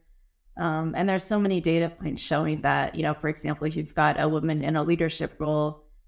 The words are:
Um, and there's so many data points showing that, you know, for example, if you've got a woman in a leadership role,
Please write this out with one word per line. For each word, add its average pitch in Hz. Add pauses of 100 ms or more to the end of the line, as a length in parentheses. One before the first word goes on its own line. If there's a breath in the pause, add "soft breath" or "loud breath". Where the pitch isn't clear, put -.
(580)
Um, 160
and 185
there's 190
so 208
many 196
data 165
points -
showing 156
that, 139
you 156
know, 151
for -
example, 151
if 156
you've 151
got 151
a 156
woman 156
in 156
a 147
leadership 165
role, 151 (240)